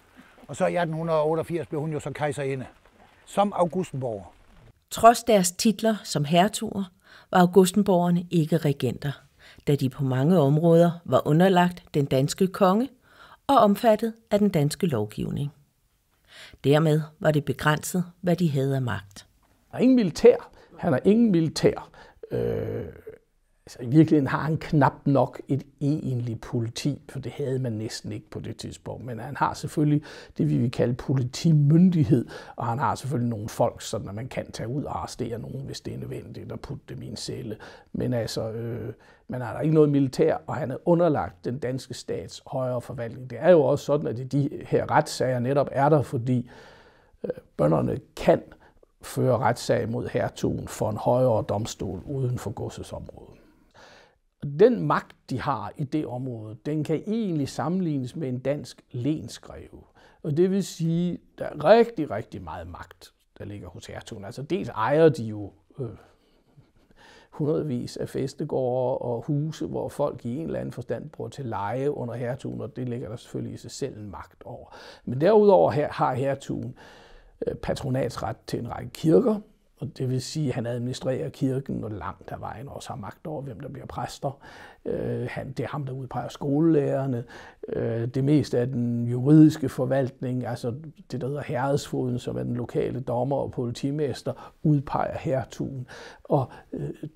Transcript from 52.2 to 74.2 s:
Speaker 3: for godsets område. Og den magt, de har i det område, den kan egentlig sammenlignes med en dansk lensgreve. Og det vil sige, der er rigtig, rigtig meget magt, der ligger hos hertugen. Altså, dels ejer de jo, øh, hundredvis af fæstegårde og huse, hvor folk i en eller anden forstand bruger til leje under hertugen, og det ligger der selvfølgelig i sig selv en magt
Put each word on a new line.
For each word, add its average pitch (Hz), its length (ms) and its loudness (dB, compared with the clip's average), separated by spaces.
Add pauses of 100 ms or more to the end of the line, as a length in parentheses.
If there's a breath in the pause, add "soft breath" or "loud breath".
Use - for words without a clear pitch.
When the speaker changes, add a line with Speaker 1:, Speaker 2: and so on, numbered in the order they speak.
Speaker 3:
for - 120 -8
godsets - 420 -10
område. - 380 -14 (1120 soft breath)
Og 147 60 -8 (120)
den 208 260 6
magt, 147 300 -2 (140)
de 127 100 -4
har 107 360 -4
i 156 80 -6
det 151 220 -2
område, 120 500 -8 (100)
den 151 180 -2
kan 160 220 -2
egentlig 185 420 -2
sammenlignes 151 680 -4
med 160 120 -6
en 127 100 -4
dansk 135 520 -6
lensgreve. - 920 -6 (400 soft breath)
Og 147 140 -2
det 180 140 4
vil 190 140 0
sige, 170 540 -2 (200)
der - 60 -8
er 151 200 -6
rigtig, 202 460 6
rigtig 101 320 -8
meget 85 240 -10
magt, - 460 -18 (260)
der - 60 -14
ligger 104 240 -12
hos - 180 -18
hertugen. 101 380 -12
Altså, 101 180 -12
dels 170 260 -4
ejer 143 400 4
de 120 160 2
jo, 104 280 -8 (260)
øh, 127 100 -8 (1400 soft breath)
hundredvis 147 640 -4
af 131 120 -6
fæstegårde 131 880 -2
og 120 280 -6
huse, 151 400 -4
hvor 131 220 -6
folk 143 380 -4
i 120 100 -6
en 165 100 -8
eller 127 140 -6
anden 131 120 -8
forstand 120 380 -10
bruger 120 200 -12
til 135 160 -12
leje 110 440 -4
under 120 240 -8
hertugen, 120 460 -8
og 113 160 -12
det 127 120 -6
ligger 120 200 -8
der 113 80 -10
selvfølgelig 117 380 -10
i 104 40 -14
sig 113 120 -16
selv 120 280 -8
en 104 120 -14
magt - 340 -18